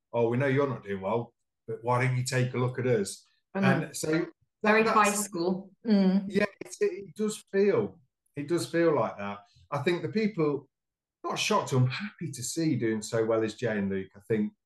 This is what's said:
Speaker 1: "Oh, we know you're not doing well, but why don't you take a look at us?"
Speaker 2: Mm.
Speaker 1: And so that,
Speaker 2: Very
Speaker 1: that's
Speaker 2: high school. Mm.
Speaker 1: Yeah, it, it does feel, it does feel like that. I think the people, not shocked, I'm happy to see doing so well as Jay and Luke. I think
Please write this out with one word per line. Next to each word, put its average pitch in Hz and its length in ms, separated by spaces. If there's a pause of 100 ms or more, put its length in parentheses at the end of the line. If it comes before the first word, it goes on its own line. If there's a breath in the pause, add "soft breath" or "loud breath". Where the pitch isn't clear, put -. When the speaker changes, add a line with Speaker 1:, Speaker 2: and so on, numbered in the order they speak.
(140)
Speaker 1:
"Oh, 117 160
we 120 80
know 139 100
you're 135 200
not 104 160
doing 101 180
well, 113 320 (340)
but 110 140
why 123 240
don't 127 120
you 123 60
take 127 300
a 120 40
look 127 200
at 123 100
us?" 117 380 (300)
Speaker 2:
Mm. 196 80 (220)
Speaker 1:
And - 100
so 156 160
that, 165 160 (360)
Speaker 2:
Very 214 200
Speaker 1:
that's 220 140
Speaker 2:
high 202 140
school. 185 600 (160)
Mm. 196 400
Speaker 1:
Yeah, 202 180 (140)
it, - 220
it 196 340
does 214 220 (160)
feel, 190 460 (360)
it 143 140
does 170 180
feel 165 260
like 110 240
that. 101 220 (320 soft breath)
I 147 80
think 170 220
the 151 80
people, 165 580 (560)
not 339 160
shocked, - 320
I'm 127 160
happy 190 440
to - 120
see 160 320
doing 110 260
so 113 240
well 110 180
as 107 120
Jay 110 220
and 98 120
Luke. 95 260
I - 120
think 107 240 (140)